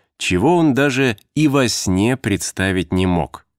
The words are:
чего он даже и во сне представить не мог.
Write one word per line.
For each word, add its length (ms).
чего 400
он 180
даже 420
и 140
во 200
сне 500
представить 760
не 140
мог. 400